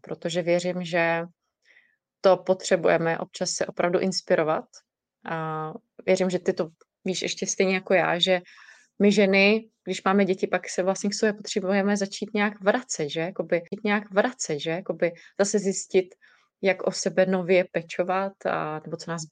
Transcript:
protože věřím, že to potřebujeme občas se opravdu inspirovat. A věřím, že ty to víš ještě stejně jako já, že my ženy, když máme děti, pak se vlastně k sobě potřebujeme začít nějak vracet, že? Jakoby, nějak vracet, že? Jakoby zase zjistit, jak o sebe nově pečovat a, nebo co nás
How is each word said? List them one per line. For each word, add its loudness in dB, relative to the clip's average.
protože -6
věřím, 0
že 0
to 6
potřebujeme 2
občas -8
se -4
opravdu -2
inspirovat. 0
A -6
věřím, 2
že 0
ty -2
to -2
víš -4
ještě -6
stejně 0
jako 0
já, 2
že 2
my 6
ženy, 4
když -6
máme 4
děti, 0
pak -2
se -4
vlastně 0
k -6
sobě 0
potřebujeme 0
začít -6
nějak -2
vracet, 0
že? -6
Jakoby, -2
nějak 0
vracet, -2
že? -6
Jakoby -2
zase 2
zjistit, -2
jak 0
o 0
sebe 0
nově 2
pečovat -4
a, -4
nebo -10
co -10
nás -6